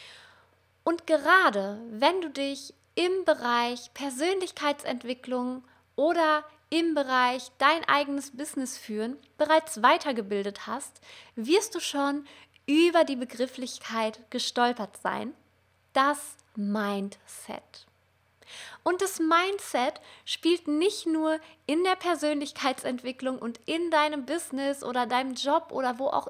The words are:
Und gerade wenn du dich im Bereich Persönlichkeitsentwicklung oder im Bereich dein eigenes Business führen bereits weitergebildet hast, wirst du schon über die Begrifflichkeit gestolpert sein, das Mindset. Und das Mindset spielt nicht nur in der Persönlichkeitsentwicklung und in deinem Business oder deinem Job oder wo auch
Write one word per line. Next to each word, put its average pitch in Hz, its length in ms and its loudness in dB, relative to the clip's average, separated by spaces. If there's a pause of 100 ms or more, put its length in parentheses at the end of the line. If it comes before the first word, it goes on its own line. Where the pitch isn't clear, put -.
(840)
Und 339 220 0
gerade 285 840 4
wenn 277 320 2
du 330 80 -4
dich 277 460 -6 (200)
im 359 300 2
Bereich 240 720 0
Persönlichkeitsentwicklung 254 1700 -4 (320)
oder 311 480 4 (240)
im 330 260 2
Bereich 254 600 2
dein 311 320 4
eigenes 285 480 0
Business 269 400 -6
führen 220 400 -6 (220)
bereits 311 420 2
weitergebildet 214 840 2
hast, - 340 -10 (340)
wirst 262 400 0
du 339 60 -4
schon 285 460 -2 (400)
über 330 380 6
die 277 120 0
Begrifflichkeit 240 1040 -6 (100)
gestolpert 247 680 -2
sein, 214 340 -4 (640)
das 285 420 0 (200)
Mindset. 202 1300 -6 (1000)
Und 359 160 0
das 381 180 -2
Mindset 330 800 0 (280)
spielt - 420 0
nicht 320 380 0
nur 311 340 0 (240)
in 320 200 0
der 370 120 2
Persönlichkeitsentwicklung 277 1400 -2
und 233 260 -8
in 330 260 -2
deinem 302 360 2
Business 277 580 -4
oder 247 220 -2
deinem 254 260 0
Job 302 380 0
oder 247 280 -4
wo 269 100 -2
auch - 220 -2